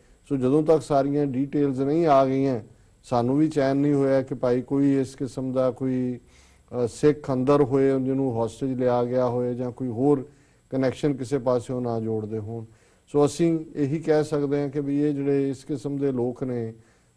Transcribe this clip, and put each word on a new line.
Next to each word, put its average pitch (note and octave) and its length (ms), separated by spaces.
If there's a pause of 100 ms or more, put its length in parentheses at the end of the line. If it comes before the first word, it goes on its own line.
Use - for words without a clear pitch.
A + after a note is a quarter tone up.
(300)
ਸੋ C#3+ 80
ਜਦੋਂ C3+ 260
ਤੱਕ D#3 180
ਸਾਰੀਆਂ C#3+ 440
ਡਿਟੇਲਸ C#3 540
ਨਹੀਂ D3+ 280
ਆ C3+ 180
ਗਈਆਂ, C3+ 340 (440)
ਸਾਨੂੰ B2 340
ਵੀ D#3 120
ਚੈਨ C#3 280
ਨਹੀਂ C#3+ 160
ਹੋਇਆ C3+ 280
ਕਿ C3+ 140
ਭਾਈ B2 260
ਕੋਈ C#3 380
ਇਸ C3 160
ਕਿਸਮ C3 360
ਦਾ B2+ 200
ਕੋਈ, B2+ 480 (640)
ਅ, A#2+ 40
ਸਿੱਖ D3 460
ਅੰਦਰ C#3 300
ਹੋਏ, C3+ 360
ਜਿਹਨੂੰ C3 340
ਹੌਸਟੇਜ B2 400
ਲਿਆ B2 320
ਗਿਆ B2+ 220
ਹੋਏ B2 260
ਜਾਂ B2 180
ਕੋਈ B2+ 160
ਹੋਰ B2+ 420 (400)
ਕਨੈਕਸ਼ਨ C3+ 440
ਕਿਸੇ C3 240
ਪਾਸਿਓਂ B2 440
ਨਾ A#2 180
ਜੋੜਦੇ A2 380
ਹੋਣ। A2+ 280 (420)
ਸੋ D3 180
ਅਸੀਂ E3 340 (160)
ਇਹੀ D3 240
ਕਹਿ D#3 240
ਸਕਦੇ C#3+ 380
ਹਾਂ C#3+ 80
ਕਿ C#3+ 120
ਵੀ C#3+ 200
ਇਹ D3+ 120
ਜਿਹੜੇ C#3 360
ਇਸ C3 140
ਕਿਸਮ C#3+ 340
ਦੇ C#3 140
ਲੋਕ B2 320
ਨੇ, A#2+ 300 (440)